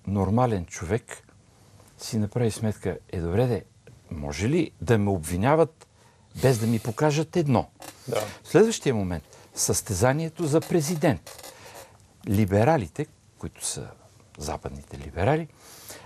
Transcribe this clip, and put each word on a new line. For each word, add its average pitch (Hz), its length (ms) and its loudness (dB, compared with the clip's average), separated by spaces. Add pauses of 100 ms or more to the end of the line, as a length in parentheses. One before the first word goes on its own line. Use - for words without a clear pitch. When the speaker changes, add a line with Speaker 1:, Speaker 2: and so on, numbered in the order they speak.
Speaker 1:
нормален 101 580 2
човек - 580 -6 (720)
си - 200 -6
направи 107 340 0
сметка, 101 460 -4 (120)
"Е, 90 100 -6
добре 90 280 0
де, 107 180 -4 (460)
може 73 380 -4
ли 156 220 0 (100)
да 113 160 2
ме 101 120 2
обвиняват 98 800 0 (540)
без 127 160 4
да 113 100 0
ми 113 120 2
покажат 151 560 -2
едно?" 139 340 2 (380)
Speaker 2:
Да. 107 140 -2 (220)
Speaker 1:
В - 60 -20
следващия 180 460 4
момент, 90 280 -2 (320)
състезанието 131 920 0
за 151 140 4
президент. 156 920 -2 (760)
Либералите, 107 760 2 (320)
които - 280 -12
са - 220 -8 (500)
западните 73 600 -10
либерали, 101 500 -2 (580)